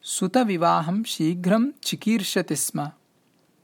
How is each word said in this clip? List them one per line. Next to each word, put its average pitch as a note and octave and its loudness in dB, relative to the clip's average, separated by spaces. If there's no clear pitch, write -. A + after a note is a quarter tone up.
सुतविवाहं F3+ 0
शीघ्रं F3+ 0
चिकीर्षति F#3+ -2
स्म। D3 -4